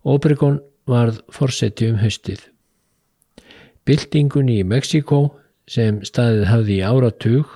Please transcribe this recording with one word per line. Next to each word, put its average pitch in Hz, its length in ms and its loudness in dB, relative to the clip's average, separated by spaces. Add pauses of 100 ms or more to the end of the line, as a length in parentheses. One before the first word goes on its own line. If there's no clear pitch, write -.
Obregón 143 600 0 (260)
varð 117 320 0 (120)
forseti 117 600 -2
um 107 80 -2
haustið. 101 460 -4 (1400)
Byltingunni 139 760 0
í 90 60 -2
Mexíkó, 143 720 0 (280)
sem 107 360 -2
staðið 110 440 0
hafði 104 300 2
í 95 100 -2
áratug 123 680 0